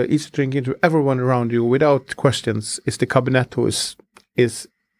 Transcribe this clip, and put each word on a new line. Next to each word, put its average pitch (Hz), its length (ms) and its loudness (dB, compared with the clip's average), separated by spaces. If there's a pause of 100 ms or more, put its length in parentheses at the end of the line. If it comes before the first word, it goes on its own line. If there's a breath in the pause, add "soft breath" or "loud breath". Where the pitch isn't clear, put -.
is 151 220 -2
drinking 135 320 -2
to 131 180 -4
everyone 143 380 2
around 123 320 0
you 117 120 2
without 135 520 2
questions, 110 680 -2
is - 120 -4
the - 80 -2
Cabernet 127 480 0
who 120 140 0
is, - 280 -6 (400)
is 120 320 0 (320)